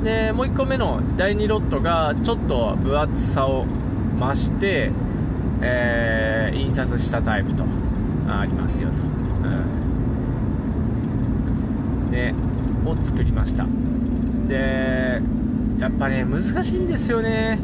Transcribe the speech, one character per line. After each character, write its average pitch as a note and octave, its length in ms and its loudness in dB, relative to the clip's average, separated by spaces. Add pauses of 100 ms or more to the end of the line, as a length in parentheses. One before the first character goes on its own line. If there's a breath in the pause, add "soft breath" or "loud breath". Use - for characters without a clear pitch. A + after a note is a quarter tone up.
で、 A3 280 0
も B3 120 0
う - 20 0
一 C4 40 -2
個 C4+ 140 0
目 C4 120 0
の F3+ 240 0 (160)
第 G3+ 180 2
二 G#3+ 140 0
ロ G#3+ 100 2
ッ - 120 0
ト F3 100 0
が、 D#3+ 420 2
ち - 100 0
ょ D3 40 0
っ - 100 -4
と A#2 380 0
分 C#3+ 160 2
厚 D3 200 0
さ C3+ 260 2
を C3 200 2 (540)
増 C3+ 140 0
し - 180 2
て、 F3+ 400 2 (680)
え A2+ 960 0
ー、 - 80 0
印 - 100 0
刷 B2 260 0
し - 120 0
た A#2 100 0
タ A2 200 2
イ F#2+ 40 -2
プ - 100 -2
と、 - 100 0 (640)
あ G2+ 160 0
り G2 80 -2
ま - 160 0
す - 120 0
よ - 100 0
と。 - 120 -2 (3000)
う - 40 -2
ん。 - 20 -2
ね、 B2 200 0 (540)
を A#2 160 0
作 - 220 0
り - 80 4
ま - 120 2
し - 100 0
た。 - 120 0 (800)
で、 C3 760 0 (600)
や - 80 0
っ - 40 0
ぱ C#3 160 0
ね、 C3 160 0
難 - 180 0 (200)
し - 140 0
い - 20 0
ん F4+ 80 0
で E4+ 100 0
す - 140 0
よ A3+ 120 2
ね。 A3 420 2